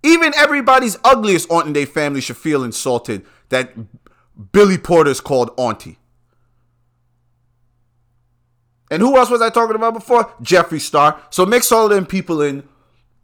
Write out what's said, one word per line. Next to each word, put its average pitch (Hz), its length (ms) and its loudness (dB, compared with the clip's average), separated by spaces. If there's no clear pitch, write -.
Even 320 340 2
everybody's 262 640 2
ugliest 214 480 2
aunt 165 160 0
in 151 60 -8
their 143 140 -2
family 143 340 -4
should 123 160 -10
feel 147 260 -4
insulted 117 640 -6
that 127 240 -4
Billy 196 260 4
Porter's 160 420 0
called 123 360 -2
auntie. 120 420 -6
And 165 100 -2
who 269 140 2
else 240 140 4
was 233 120 0
I 226 80 0
talking 226 260 0
about 226 180 -2
before? 233 300 0
Jeffree 170 400 0
Star. 147 400 0
So 185 140 0
mix 233 260 0
all 226 160 4
of 208 40 0
them 196 160 0
people 175 340 -6
in 139 280 -4